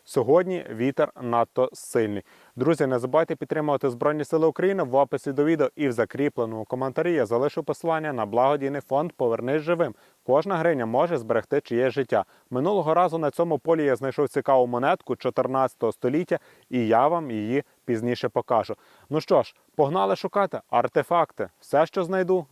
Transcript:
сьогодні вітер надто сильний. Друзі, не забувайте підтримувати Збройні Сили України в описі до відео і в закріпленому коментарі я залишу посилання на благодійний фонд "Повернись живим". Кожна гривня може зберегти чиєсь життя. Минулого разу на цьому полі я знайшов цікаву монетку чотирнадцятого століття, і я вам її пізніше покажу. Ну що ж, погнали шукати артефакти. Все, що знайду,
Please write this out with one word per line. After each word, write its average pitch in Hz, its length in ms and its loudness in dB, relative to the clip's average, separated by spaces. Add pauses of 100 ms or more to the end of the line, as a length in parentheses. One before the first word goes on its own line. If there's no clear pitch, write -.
сьогодні 160 600 2 (100)
вітер 135 360 0 (100)
надто 120 520 0
сильний. 104 500 -2 (320)
Друзі, 147 320 0
не 127 120 0
забувайте 156 360 0
підтримувати 151 540 -2
Збройні 143 360 -2
Сили 160 220 2
України 185 360 0
в 127 120 -4
описі 139 360 0
до 143 140 0
відео 151 300 2
і 147 120 -2
в 127 40 0
закріпленому 113 760 -2
коментарі 135 480 -4
я 131 120 2
залишу 127 380 -2
посилання 156 500 -4
на 113 120 -2
благодійний 135 560 0
фонд 151 300 -2
"Повернись 123 500 -2
живим". 165 340 -2 (300)
Кожна 156 320 2
гривня 160 280 0
може 143 320 0
зберегти 113 440 -2
чиєсь 123 320 0
життя. 120 320 0 (240)
Минулого 160 440 0
разу 165 240 2
на 147 140 -2
цьому 170 260 0
полі 160 260 2
я 135 120 2
знайшов 131 340 -2
цікаву 131 380 2
монетку 127 480 -2
чотирнадцятого 127 760 -2
століття, 151 480 -2 (300)
і 120 180 0
я 117 200 6
вам 160 240 -2
її 113 320 -2 (220)
пізніше 120 440 -2
покажу. 113 460 -2 (340)
Ну 147 120 -2
що 151 220 4
ж, - 120 -10 (200)
погнали 185 400 2
шукати 196 540 -4
артефакти. 123 800 0 (100)
Все, 151 260 2
що 185 180 -4
знайду, 180 480 0